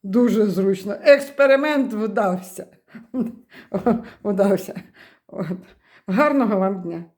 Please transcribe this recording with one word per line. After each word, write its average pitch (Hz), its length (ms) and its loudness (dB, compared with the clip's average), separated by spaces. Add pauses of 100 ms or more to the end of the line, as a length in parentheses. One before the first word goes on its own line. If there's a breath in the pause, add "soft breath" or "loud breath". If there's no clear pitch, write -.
Дуже 214 420 2
зручно. 190 560 -2
Експеримент 277 920 4
вдався. 202 720 -4 (1040 loud breath)
<laughs> 233 520 -4
Вдався. 202 600 -2 (440 soft breath)
От. 180 300 -8 (500 soft breath)
Гарного 233 520 2
вам 190 220 -2
дня. 170 240 -10 (120)